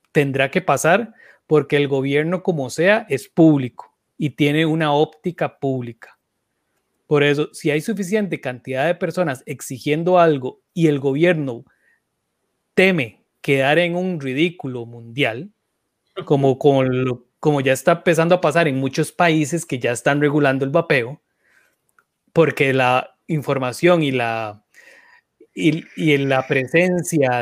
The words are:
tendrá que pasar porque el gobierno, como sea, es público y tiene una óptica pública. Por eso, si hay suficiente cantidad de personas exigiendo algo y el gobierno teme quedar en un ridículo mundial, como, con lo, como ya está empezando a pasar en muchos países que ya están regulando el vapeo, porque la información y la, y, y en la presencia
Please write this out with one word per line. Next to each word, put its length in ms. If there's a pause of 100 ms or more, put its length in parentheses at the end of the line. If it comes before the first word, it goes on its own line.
(120)
tendrá 380
que 120
pasar 520 (320)
porque 320
el 100
gobierno, 540
como 300
sea, 380
es 180
público 640 (240)
y 140
tiene 340
una 280
óptica 640
pública. 580 (880)
Por 180
eso, 300
si 160
hay 120
suficiente 600
cantidad 460
de 80
personas 500
exigiendo 720
algo 440 (120)
y 140
el 120
gobierno 640 (1080)
teme 500 (180)
quedar 380
en 160
un 240
ridículo 680
mundial, 640 (760)
como, 320
con 480
lo, 200 (140)
como 220
ya 120
está 200
empezando 420
a 60
pasar 260
en 120
muchos 320
países 540
que 140
ya 120
están 280
regulando 460
el 60
vapeo, 500 (1120)
porque 400
la 420 (120)
información 760
y 80
la, 520 (880)
y, 300 (120)
y 180
en 140
la 200
presencia 960